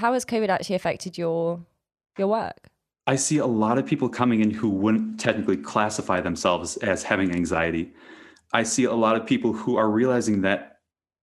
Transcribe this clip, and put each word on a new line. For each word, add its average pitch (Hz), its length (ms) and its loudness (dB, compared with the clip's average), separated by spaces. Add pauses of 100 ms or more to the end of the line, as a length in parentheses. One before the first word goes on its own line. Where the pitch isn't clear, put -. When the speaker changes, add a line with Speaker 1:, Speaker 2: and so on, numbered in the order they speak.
Speaker 1:
how 233 100 2
has 254 120 0
covid 220 240 -2
actually 185 280 0
affected 175 420 -4
your, 170 420 -2 (580)
your 196 100 2
work? 214 400 -4 (380)
Speaker 2:
I 135 100 4
see 151 220 0
a 131 80 2
lot 117 320 2
of 135 80 0
people 135 220 0 (120)
coming 120 240 4
in 107 60 4
who 107 180 -2
wouldn't 110 500 2
technically 107 380 0
classify 104 640 -2
themselves 87 560 -2 (160)
as 87 120 -4
having 95 300 0
anxiety. 85 580 -2 (600)
I 113 120 2
see 120 200 0
a 120 80 2 (140)
lot 113 100 4
of 113 100 -4
people 117 280 0
who 120 220 -2
are 110 140 2
realizing 113 520 2
that - 380 -2 (420)